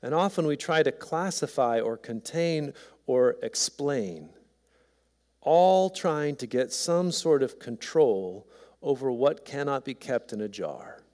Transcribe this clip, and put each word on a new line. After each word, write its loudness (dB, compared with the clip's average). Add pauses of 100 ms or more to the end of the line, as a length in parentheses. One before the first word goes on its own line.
And -4
often 2
we 0
try 0
to 4
classify -2
or -2
contain -4 (320)
or 4
explain, -4 (1120)
all 6
trying -2
to -8
get 0
some 0
sort 2
of -6
control 0 (340)
over 0
what 0
cannot -4
be -8
kept -6
in -6
a -6
jar. -10 (160)